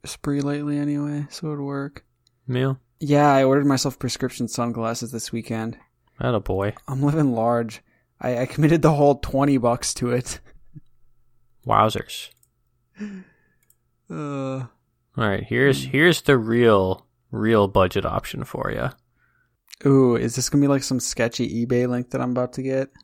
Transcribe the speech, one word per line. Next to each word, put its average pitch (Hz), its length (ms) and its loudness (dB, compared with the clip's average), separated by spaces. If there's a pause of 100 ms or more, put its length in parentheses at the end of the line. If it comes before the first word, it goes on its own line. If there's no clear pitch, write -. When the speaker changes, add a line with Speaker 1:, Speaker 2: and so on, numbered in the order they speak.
Speaker 1:
spree 143 360 -6
lately 147 360 -4
anyway, 147 520 -4
so - 180 -10
it'd 147 120 -8
work. 139 460 -8 (420)
Speaker 2:
Yeah. 131 280 0 (240)
Speaker 1:
Yeah, 147 340 4
I 135 100 6
ordered 139 220 4
myself 135 340 0
prescription 123 480 -6
sunglasses 117 640 -4
this 110 200 -10
weekend. 113 460 -6 (440)
Speaker 2:
Attaboy. 104 540 -2 (120)
Speaker 1:
I'm 135 160 -4
living 143 300 2
large. 117 480 -2 (400)
I, 123 200 -2
I 131 40 -2
committed 151 360 2
the 151 120 6
whole 143 220 6
twenty 139 420 0
bucks 120 380 -2
to 123 160 -4
it. - 280 -4 (1300)
Speaker 2:
Wowzers. - 600 0 (1800)
Speaker 1:
Uh, 175 40 -14 (520)
Speaker 2:
All - 20 -16 (500)
right, 101 260 0
here's, 135 420 2
Speaker 1:
hmm. 131 60 -12
Speaker 2:
here's 156 300 4
the 139 160 4
real, 110 680 4 (240)
real 107 360 4
budget 98 380 2
option - 380 -4
for - 280 -6
you. - 180 -4 (1000)
Speaker 1:
Ooh, 131 260 6
is 117 200 -2
this 127 140 -4
gonna 143 120 2
be, 143 60 4
like, 135 160 2
some 131 180 -2
sketchy 117 640 -4
eBay 123 240 0
link 123 220 -6
that 131 100 -4
I'm 123 100 -4
about 123 220 -4
to 135 80 -10
get? 131 280 -4 (140)